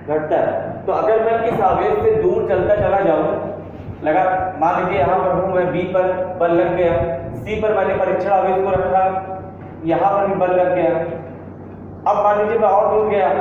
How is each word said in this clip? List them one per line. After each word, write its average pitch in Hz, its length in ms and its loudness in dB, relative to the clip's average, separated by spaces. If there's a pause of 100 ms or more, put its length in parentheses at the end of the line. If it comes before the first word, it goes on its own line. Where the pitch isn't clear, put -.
घटता 151 340 -2
है। - 480 -4
तो 190 80 -2
अगर 220 300 2
मैं 226 240 0
इस 226 160 -2
आवेश 196 360 2
से - 120 4 (100)
दूर 415 280 0
चलता - 280 2
चला 185 240 2
जाऊं, 156 240 2 (800)
लगा, 160 200 2 (360)
मान 185 240 2
लीजिए 190 160 0
यहाँ 180 200 2
पर 185 140 0
हूँ 185 220 0
मैं, 175 160 2
बी 170 100 -2 (120)
पर 185 180 2 (280)
बल 170 140 4
लग 175 240 2
गया, 170 160 2 (420)
सी 214 260 -6
पर 214 140 2
मैंने 196 200 0
परीक्षण - 360 0
आवेश 190 340 2
को 190 60 0
रखा, 185 320 2 (840)
यहाँ 165 260 2
पर 202 160 2
भी 190 100 0
बल 180 180 2
लग 180 200 2
गया, 170 180 2 (1120)
अब 208 160 2
मान 208 140 4
लीजिए 214 220 0
मैं 214 100 2
और 196 220 4
दूर 214 180 2
गया 196 180 2 (140)